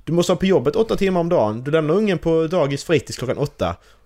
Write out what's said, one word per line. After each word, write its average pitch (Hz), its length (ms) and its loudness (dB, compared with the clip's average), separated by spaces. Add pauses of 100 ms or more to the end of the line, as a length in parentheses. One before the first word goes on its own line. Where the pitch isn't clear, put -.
Du 147 100 -4
måste 175 180 2
vara 180 80 2
på 185 60 -2
jobbet 151 300 2
åtta 220 220 0
timmar 190 240 0
om 170 80 -2
dagen, 120 340 0
du 143 80 -4
lämnar 156 240 2
ungen 202 240 0
på 160 280 0
dagis, 147 360 -2
fritids - 340 -2
klockan 120 200 -4
åtta 92 400 -4 (280)